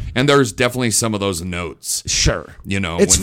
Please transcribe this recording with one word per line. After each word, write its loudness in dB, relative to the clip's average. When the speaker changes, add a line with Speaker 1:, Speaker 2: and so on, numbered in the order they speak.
Speaker 1:
And 2
there's 6
definitely 0
some 0
of -2
those -2
notes. -8
Speaker 2:
Sure. 0
Speaker 1:
You -2
know, -4
Speaker 2:
It's 4
Speaker 1:
when 0